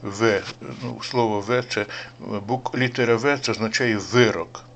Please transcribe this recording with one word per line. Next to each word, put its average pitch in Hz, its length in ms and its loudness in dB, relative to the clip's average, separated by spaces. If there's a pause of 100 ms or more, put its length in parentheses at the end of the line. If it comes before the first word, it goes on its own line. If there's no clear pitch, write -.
В, 101 400 2 (400)
ну, 123 200 -10
слово 110 380 0
В, 123 220 0
це, 104 240 -4 (320)
бук-, 107 600 -4
літера 123 380 2
В, 139 220 2
це 123 140 -2
означає 110 440 0
вирок. 98 680 2 (120)